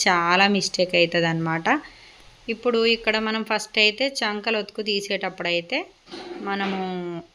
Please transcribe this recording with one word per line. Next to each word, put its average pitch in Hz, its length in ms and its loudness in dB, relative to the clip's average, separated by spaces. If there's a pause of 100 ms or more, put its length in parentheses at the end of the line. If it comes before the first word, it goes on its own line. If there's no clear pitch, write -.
చాలా 180 480 4
మిస్టేక్ 180 460 0
అవుతుంది 170 320 2
అనమాట. 165 340 -2 (880)
ఇప్పుడు 226 260 0 (140)
ఇక్కడ 226 220 0 (120)
మనం 220 220 -2
ఫస్ట్ 214 340 -2
అయితే 214 220 2 (140)
చంకలు 214 420 -2
ఒతుకు 208 260 -8
తీసేటప్పుడు 196 640 -4
అయితే 175 260 -2 (680)
మనము 196 320 -2 (560)